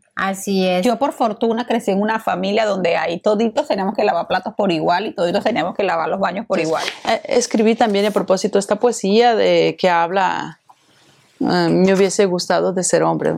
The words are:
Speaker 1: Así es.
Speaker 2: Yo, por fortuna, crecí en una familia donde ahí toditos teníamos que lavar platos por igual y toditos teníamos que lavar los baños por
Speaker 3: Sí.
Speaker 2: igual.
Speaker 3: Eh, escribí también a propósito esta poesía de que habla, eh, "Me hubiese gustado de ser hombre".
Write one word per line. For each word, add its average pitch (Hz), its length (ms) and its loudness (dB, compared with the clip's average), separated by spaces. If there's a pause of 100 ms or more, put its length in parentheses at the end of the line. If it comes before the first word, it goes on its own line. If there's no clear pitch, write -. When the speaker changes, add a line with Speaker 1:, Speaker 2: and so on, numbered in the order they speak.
(160)
Speaker 1:
Así 190 520 -2
es. 185 180 0
Speaker 2:
Yo, 233 140 0
por 285 140 -2
fortuna, 226 520 -2
crecí 233 260 -2
en 196 100 0
una 214 180 0
familia 196 460 -2
donde 180 320 0
ahí 165 240 -4
toditos 220 480 0
teníamos 196 260 -2
que - 80 -2
lavar 170 240 0
platos 185 280 -4
por 196 160 0
igual 170 360 0
y - 60 -10
toditos 175 320 -2
teníamos 185 300 -2
que - 80 -4
lavar 165 260 -2
los 190 100 -4
baños 190 260 -4
por 180 140 -2
Speaker 3:
Sí. 160 60 0
Speaker 2:
igual. 156 180 -2 (240)
Speaker 3:
Eh, 226 160 0
escribí 226 500 2
también 208 320 2
a 214 60 0
propósito 190 480 0
esta 202 160 0
poesía 233 580 2
de 170 460 2
que 190 100 2
habla, 170 680 -2 (800)
eh, 175 320 2
"Me 180 240 4
hubiese 196 320 2
gustado 180 440 0
de 180 120 -4
ser 165 180 2
hombre". 160 360 0